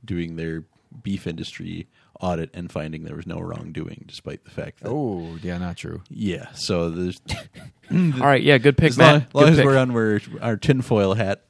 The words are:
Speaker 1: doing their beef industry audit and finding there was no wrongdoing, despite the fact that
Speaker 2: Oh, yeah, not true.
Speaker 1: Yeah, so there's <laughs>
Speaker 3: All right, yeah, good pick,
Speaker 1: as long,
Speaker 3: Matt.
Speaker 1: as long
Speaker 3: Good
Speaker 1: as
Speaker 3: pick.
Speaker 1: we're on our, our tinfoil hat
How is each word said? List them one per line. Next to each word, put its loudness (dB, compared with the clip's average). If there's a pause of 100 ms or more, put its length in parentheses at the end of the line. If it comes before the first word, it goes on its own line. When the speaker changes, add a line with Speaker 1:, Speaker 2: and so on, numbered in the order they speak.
Speaker 1:
doing -6
their -8 (400)
beef -6
industry -10 (340)
audit -4
and -12
finding -10
there -12
was -12
no -8
wrongdoing, -12
despite -16
the -20
fact -12
that -10
Speaker 2:
Oh, -6
yeah, -6
not -6
true. -12
Speaker 1:
Yeah, -6
so -2
there's -6
<laughs> -12
Speaker 3:
All 2 (280)
right, 0
yeah, 4
good 4
pick, 4
Speaker 1:
as -2
long, 8 (120)
Speaker 3:
Matt. -4
Speaker 1:
as -20
long 6
Speaker 3:
Good 10
Speaker 1:
as 8
Speaker 3:
pick. 6
Speaker 1:
we're 6
on 2
our, 2 (200)
our -2
tinfoil 2
hat -2